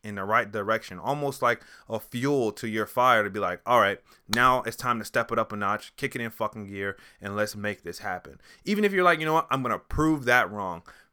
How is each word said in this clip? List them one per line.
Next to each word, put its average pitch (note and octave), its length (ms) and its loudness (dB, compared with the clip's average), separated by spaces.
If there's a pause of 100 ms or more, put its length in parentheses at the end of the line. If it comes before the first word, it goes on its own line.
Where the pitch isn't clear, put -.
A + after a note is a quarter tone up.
in G#2 140 -10
the F#2+ 80 -6
right G#2+ 260 2
direction, G#2 480 -2
almost C#3 440 -4
like A#2+ 200 2 (260)
a A2 120 -4
fuel B2 520 0
to - 160 -8
your G#2+ 180 -2
fire B2 360 4
to G2+ 80 0
be G2+ 100 -4
like, F2+ 260 -2
"All A#2+ 140 6
right, G2 200 2 (280)
now B2 340 4
it's A2+ 140 -6
time A#2+ 220 -2
to G#2+ 60 -8
step - 280 -2
it A2 60 0
up A2 140 -2
a G#2+ 40 -8
notch, G#2 400 -4
kick C3+ 180 -6
it B2+ 60 -6
in A2+ 100 -6
fucking G#2+ 360 -6
gear, G2 300 -8 (240)
and G2+ 160 -8
let's G#2 200 -2
make G#2 260 -6
this E2+ 180 -10
happen." F2+ 400 -10 (240)
Even G#3 200 0
if G3+ 80 2
you're F3+ 120 4
like, E3+ 160 4
"You D#3 60 -4
know D#3 80 2
what? D#3+ 160 2
I'm C3+ 120 0
gonna A2+ 160 -2
prove D3+ 460 0
that A#2+ 260 4
wrong." F#2+ 320 -6 (300)